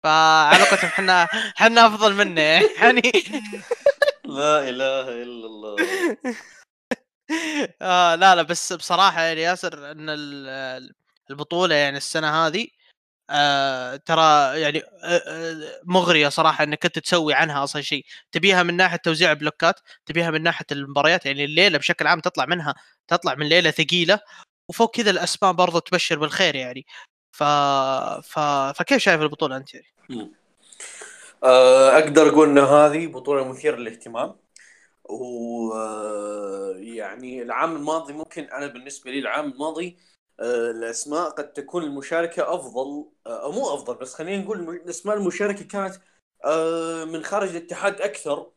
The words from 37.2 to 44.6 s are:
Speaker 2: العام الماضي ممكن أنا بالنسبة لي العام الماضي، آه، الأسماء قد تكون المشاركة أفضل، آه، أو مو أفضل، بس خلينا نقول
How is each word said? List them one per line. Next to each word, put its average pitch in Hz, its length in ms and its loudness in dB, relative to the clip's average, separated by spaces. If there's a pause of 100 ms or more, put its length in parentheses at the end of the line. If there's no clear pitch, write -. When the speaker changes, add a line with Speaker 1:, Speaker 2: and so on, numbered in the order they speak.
Speaker 2:
العام 135 340 -4
الماضي 151 360 -6
ممكن 156 320 -14
أنا 139 220 -12
بالنسبة 131 440 -18
لي 135 80 -8
العام 135 340 -6
الماضي، 160 440 -10 (440)
آه، 117 300 -4
الأسماء 117 600 -6
قد 147 220 -12
تكون 165 300 -10
المشاركة 160 720 -6
أفضل، 143 520 -10 (200)
آه، 113 160 -12
أو 147 100 -8
مو 226 220 -4
أفضل، - 200 -10
بس 127 200 -16
خلينا 190 300 -8
نقول 196 160 -8